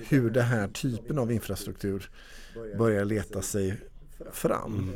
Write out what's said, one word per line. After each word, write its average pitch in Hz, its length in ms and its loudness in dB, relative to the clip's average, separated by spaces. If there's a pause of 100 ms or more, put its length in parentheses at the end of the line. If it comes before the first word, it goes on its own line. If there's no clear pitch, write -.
hur 127 200 6
den 120 160 4
här 117 220 2
typen 135 520 -2
av 117 120 2
infrastruktur 98 800 -2 (680)
börjar 107 280 6
leta 101 360 0
sig 98 340 0 (560)
fram. - 640 -2